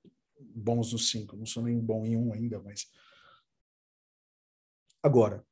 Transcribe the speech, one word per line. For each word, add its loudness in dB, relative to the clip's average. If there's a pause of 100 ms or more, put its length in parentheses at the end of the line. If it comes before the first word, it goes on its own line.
(380)
bons -2
nos 0
cinco. -6
Não -12
sou -6
nem 0
bom -2
em 0
um 0
ainda, -4
mas -14 (2000)
agora 6